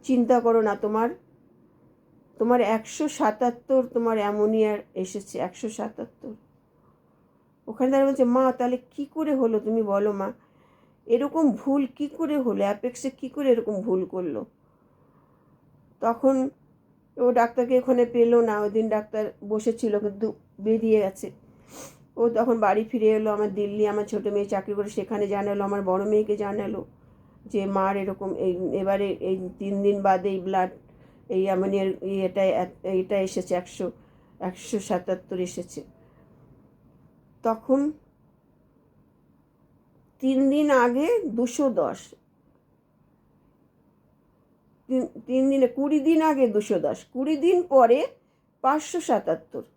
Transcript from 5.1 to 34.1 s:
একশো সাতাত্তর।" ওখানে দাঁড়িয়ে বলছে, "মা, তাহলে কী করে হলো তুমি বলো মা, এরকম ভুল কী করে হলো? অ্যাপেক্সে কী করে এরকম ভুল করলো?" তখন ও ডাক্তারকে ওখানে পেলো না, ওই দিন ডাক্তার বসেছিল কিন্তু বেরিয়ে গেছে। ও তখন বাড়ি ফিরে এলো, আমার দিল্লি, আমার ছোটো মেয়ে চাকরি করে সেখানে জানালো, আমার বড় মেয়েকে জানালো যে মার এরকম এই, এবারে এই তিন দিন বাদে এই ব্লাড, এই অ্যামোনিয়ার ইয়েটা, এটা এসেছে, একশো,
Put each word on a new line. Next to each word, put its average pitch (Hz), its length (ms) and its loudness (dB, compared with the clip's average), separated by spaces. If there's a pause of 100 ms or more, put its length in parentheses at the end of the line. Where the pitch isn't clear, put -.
একশো 185 300 -6
সাতাত্তর।" - 640 -12 (1300)
ওখানে 254 240 0
দাঁড়িয়ে 277 200 4
বলছে, 262 120 2
"মা, 254 280 4
তাহলে 247 260 -2 (140)
কী 285 140 -10
করে 302 300 -2
হলো 226 240 0
তুমি 220 220 -2
বলো 202 320 0
মা, 196 180 -6 (760)
এরকম 285 460 2
ভুল 269 340 0
কী 294 220 -8
করে 294 300 -4
হলো? 208 260 0
অ্যাপেক্সে 240 460 -4
কী 262 200 -12
করে 277 220 0
এরকম 214 300 2
ভুল 185 240 0
করলো?" 175 400 -6 (1500)
তখন 262 500 2 (680)
ও 247 140 2
ডাক্তারকে 240 480 2
ওখানে 247 260 2
পেলো 233 360 4
না, 214 200 0
ওই 208 80 0
দিন 220 200 0
ডাক্তার 214 440 -4 (160)
বসেছিল 214 500 -2
কিন্তু 208 340 -4 (280)
বেরিয়ে 220 380 2
গেছে। 190 320 -4 (840)
ও 233 120 2
তখন 226 300 2
বাড়ি 208 240 2
ফিরে 220 240 0
এলো, 214 240 2
আমার 208 220 -2
দিল্লি, 208 340 0
আমার 208 180 -2
ছোটো 208 260 -4
মেয়ে 202 140 0
চাকরি 202 280 -4
করে 208 160 -4
সেখানে 208 380 -4
জানালো, 202 360 -2
আমার 202 180 -2
বড় 190 240 0
মেয়েকে 214 320 0
জানালো 202 480 -6 (600)
যে 196 200 -2
মার 196 320 0
এরকম 190 380 -6
এই, 185 440 -2
এবারে 196 280 0
এই 185 420 -4 (100)
তিন 196 240 -4
দিন 202 180 2
বাদে 190 280 2
এই 190 100 -4
ব্লাড, 185 300 -2 (600)
এই 190 140 0
অ্যামোনিয়ার 196 440 0 (160)
ইয়েটা, 190 400 -2 (400)
এটা 185 360 -2
এসেছে, 190 360 -2
একশো, 180 360 -6 (480)